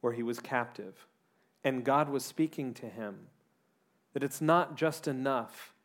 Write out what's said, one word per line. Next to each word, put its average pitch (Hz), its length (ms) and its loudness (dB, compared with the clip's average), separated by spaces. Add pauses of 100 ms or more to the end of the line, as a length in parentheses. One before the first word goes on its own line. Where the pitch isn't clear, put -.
where 120 120 2
he 117 100 -4
was 117 160 -2
captive, 117 680 -4 (580)
and 131 200 2
God 143 240 6
was 139 160 0
speaking 156 500 -2
to - 120 -12
him 104 420 -8 (840)
that 139 100 -2
it's - 180 -4
not 160 360 4
just 156 320 0
enough. 131 680 -2 (100)